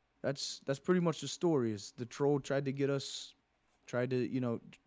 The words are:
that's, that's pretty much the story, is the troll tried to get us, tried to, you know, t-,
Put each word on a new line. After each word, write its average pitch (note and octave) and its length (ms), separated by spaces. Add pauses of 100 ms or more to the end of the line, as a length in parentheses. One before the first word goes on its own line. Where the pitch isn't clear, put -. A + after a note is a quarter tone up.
(220)
that's, - 440
that's C#3 120
pretty F3+ 220
much E3+ 200
the C#3+ 80
story, C3+ 440
is G2+ 240
the A#2+ 100
troll C#3+ 340
tried C#3 260
to C3+ 60
get C#3 180
us, - 440 (520)
tried B2+ 240
to, B2+ 60
you B2 240
know, A#2+ 180
t-, - 280